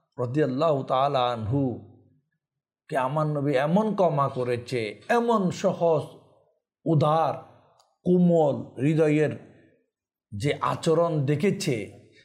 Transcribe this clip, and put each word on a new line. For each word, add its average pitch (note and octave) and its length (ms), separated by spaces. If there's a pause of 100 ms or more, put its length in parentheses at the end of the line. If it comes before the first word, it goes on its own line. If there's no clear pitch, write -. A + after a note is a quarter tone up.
(200)
রাদিয়াল্লাহু C3+ 640
তাআলা C3 480
আনহু A#2 640 (920)
কে C#3 100
আমার D3 300
নবী D3 260
এমন F3+ 400
ক্ষমা D#3 360
করেছে, A#2+ 800
এমন A#3 420
সহজ, E3+ 500 (840)
উদার, D#3 480 (680)
কোমল E3 800
হৃদয়ের D3+ 720 (840)
যে C3 260
আচরণ D#3 640
দেখেছে, D3 760 (260)